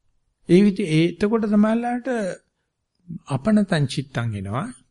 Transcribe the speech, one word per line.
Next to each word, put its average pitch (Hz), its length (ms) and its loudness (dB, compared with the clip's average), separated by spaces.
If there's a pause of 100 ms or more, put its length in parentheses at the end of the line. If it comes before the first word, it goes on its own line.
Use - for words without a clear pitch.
(480)
ඒ 175 120 6
විදි-, 202 280 2
ඒ 156 180 2
එතකොට 208 380 -2
තමයිලාට 233 640 0 (1200)
අපනතං 196 580 0
චිත්තං 120 480 -6
එනවා, 101 320 -6 (240)